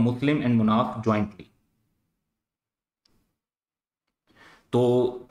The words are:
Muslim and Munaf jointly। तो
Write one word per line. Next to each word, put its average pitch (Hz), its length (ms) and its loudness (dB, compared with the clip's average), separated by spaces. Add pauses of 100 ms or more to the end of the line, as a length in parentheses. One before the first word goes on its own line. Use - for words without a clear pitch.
Muslim 139 340 0
and 120 200 2
Munaf 110 420 0
jointly। 107 400 -2 (3250)
तो 120 80 2 (500)